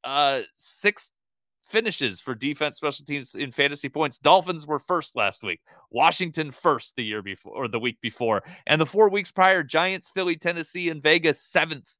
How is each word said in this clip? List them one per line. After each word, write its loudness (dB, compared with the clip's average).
uh, 2
six -4
finishes -4
for -8
defense, -4
special -6
teams -10
in -6
fantasy -2
points. -4
Dolphins 4
were -2
first -4
last -2
week, -6
Washington 0
first 0
the -6
year -6
before, -12
or -4
the -4
week -4
before, -2
and 4
the 4
four 6
weeks -2
prior, 4
Giants, -2
Philly, -2
Tennessee, -4
and -4
Vegas 4
seventh -2